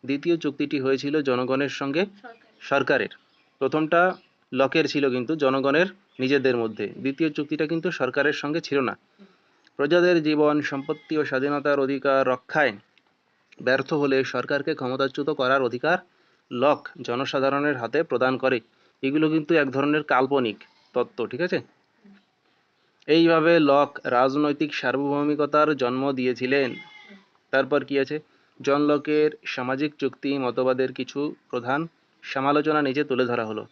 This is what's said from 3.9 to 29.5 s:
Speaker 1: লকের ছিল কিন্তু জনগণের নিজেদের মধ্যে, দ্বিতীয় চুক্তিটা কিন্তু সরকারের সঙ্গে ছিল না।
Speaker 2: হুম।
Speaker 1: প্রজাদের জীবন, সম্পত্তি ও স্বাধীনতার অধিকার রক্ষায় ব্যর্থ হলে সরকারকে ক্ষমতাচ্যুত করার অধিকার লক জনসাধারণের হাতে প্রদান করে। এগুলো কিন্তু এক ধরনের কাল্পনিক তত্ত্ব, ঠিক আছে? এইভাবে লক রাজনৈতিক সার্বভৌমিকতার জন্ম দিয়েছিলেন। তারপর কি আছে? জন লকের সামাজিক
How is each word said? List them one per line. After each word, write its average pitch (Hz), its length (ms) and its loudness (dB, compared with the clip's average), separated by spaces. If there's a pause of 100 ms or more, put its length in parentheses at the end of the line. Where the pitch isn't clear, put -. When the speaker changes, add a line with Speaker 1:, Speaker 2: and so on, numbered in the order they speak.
Speaker 1:
লকের 135 360 2
ছিল 139 220 0
কিন্তু 123 260 -2
জনগণের 139 520 2 (320)
নিজেদের 131 360 2
মধ্যে, 110 300 -4 (120)
দ্বিতীয় 139 320 -2
চুক্তিটা 151 360 -4
কিন্তু 165 240 -4
সরকারের 139 420 0
সঙ্গে 147 280 -4
ছিল 139 200 -2
না। 110 140 -2
Speaker 2:
হুম। - 320 -20 (520)
Speaker 1:
প্রজাদের 170 440 4
জীবন, 151 380 2
সম্পত্তি 147 580 -6
ও 151 60 0
স্বাধীনতার 143 560 -2
অধিকার 135 460 0
রক্ষায় 127 460 0 (920)
ব্যর্থ 131 300 0
হলে 139 320 2
সরকারকে 139 500 -4
ক্ষমতাচ্যুত 135 560 -4
করার 135 320 0
অধিকার 127 360 0 (520)
লক 135 300 0 (220)
জনসাধারণের 135 720 -2
হাতে 117 260 -4
প্রদান 131 360 0
করে। 127 200 0 (440)
এগুলো 151 280 0
কিন্তু 156 240 0
এক 139 160 4
ধরনের 147 320 0
কাল্পনিক 131 540 0 (360)
তত্ত্ব, 120 340 -4
ঠিক 123 140 -10
আছে? 180 200 -2 (1500)
এইভাবে 165 540 6
লক 143 440 4
রাজনৈতিক 143 680 2
সার্বভৌমিকতার 147 1000 0
জন্ম 131 360 -2
দিয়েছিলেন। 127 640 0 (760)
তারপর 135 340 0
কি 139 140 -2
আছে? 151 220 -2 (420)
জন 139 180 2
লকের 151 500 2 (140)
সামাজিক 135 540 -4